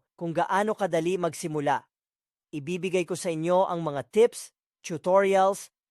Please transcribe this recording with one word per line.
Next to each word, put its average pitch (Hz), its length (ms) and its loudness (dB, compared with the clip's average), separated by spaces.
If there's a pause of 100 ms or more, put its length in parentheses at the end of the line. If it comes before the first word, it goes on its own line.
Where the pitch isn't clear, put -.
(160)
kung 170 160 -8
gaano 185 400 0
kadali 180 480 -2
magsimula. 151 640 -2 (720)
Ibibigay 175 480 -2
ko 165 160 -8
sa 170 160 -4
inyo 180 320 2
ang 170 160 -4
mga 143 320 -6
tips, - 400 2 (240)
tutorials, 190 960 2 (160)